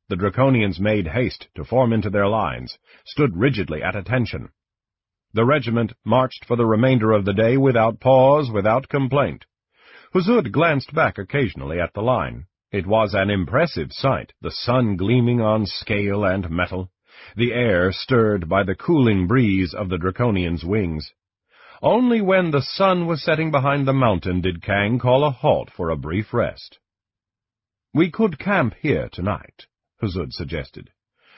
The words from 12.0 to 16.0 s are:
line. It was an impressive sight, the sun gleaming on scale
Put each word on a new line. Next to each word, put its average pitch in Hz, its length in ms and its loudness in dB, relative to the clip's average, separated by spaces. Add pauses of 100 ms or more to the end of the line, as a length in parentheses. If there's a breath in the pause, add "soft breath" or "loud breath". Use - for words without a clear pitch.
line. 78 440 -2 (240)
It 95 160 -4
was 104 260 2
an 98 160 0
impressive 95 640 -2
sight, - 480 -4
the 80 120 -8
sun 120 440 0
gleaming 117 460 2
on 107 240 2
scale 101 580 -4